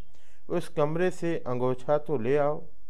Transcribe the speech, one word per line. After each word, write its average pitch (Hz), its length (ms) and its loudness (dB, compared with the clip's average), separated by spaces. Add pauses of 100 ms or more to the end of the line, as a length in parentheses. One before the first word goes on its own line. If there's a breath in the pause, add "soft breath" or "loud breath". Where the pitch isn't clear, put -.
(500 soft breath)
"उस 170 180 0
कमरे 165 420 2
से 170 360 0
अंगोछा 127 520 2
तो 151 200 0
ले 123 180 2
आओ।" 151 280 2 (260)